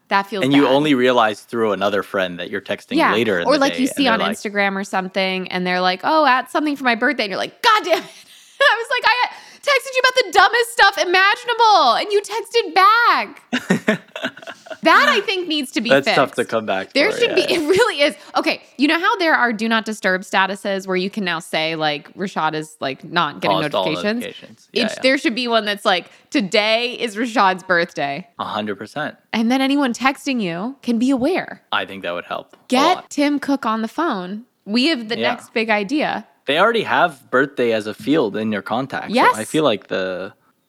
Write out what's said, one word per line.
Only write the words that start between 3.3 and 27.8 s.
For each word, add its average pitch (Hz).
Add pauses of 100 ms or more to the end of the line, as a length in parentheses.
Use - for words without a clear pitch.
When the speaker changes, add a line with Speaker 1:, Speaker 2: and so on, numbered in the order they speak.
Speaker 2:
in 170
Speaker 1:
Or, 277
Speaker 2:
the 294
Speaker 1:
like, 277
Speaker 2:
day, -
Speaker 1:
you 262
Speaker 2:
and -
Speaker 1:
see 285
Speaker 2:
they're 233
Speaker 1:
on 220
Speaker 2:
like 175
Speaker 1:
Instagram 202
or 196
something, 190
and 180
they're 180
like, 185
"Oh, 311
at 247
something 302
for 277
my 240
birthday," 247
and 202
you're 160
like, -
"God 427
damn 320
it." 233
<laughs> -
I 554
was 466
like, 494
"I 480 (320)
texted 539
you 508
about 508
the 370
dumbest 427
stuff -
imaginable, 403
and 320
you 415
texted 415
back." 359
Speaker 2:
<laughs> - (680)
Speaker 1:
That, 403
I 480
think, 370
needs 302
to -
be 202
Speaker 2:
That's -
tough 165
to -
Speaker 1:
fixed. 117
Speaker 2:
come 110
back 98
Speaker 1:
There 311
Speaker 2:
for, -
Speaker 1:
should 480
Speaker 2:
yeah. -
Speaker 1:
be, 320
it 339
really 370
is. 294 (220)
Okay, 311 (160)
you 269
know 320
how 415
there 330
are 240
do 220
not 226
disturb 190
statuses 196
where 185
you 185
can 196
now 170
say, 160
like, 156
"Rashad 165
is, 156
like, 135
not 165
getting 175
Speaker 2:
Paused 151
all 190
Speaker 1:
notifications"? 208
Speaker 2:
notifications. -
Yeah, 226
Speaker 1:
It -
sh-, -
Speaker 2:
yeah. -
Speaker 1:
there 262
should 320
be 247
one 226
that's 202
like, 180 (200)
"Today 220
is 220
Rashad's 214
birthday." 165 (120)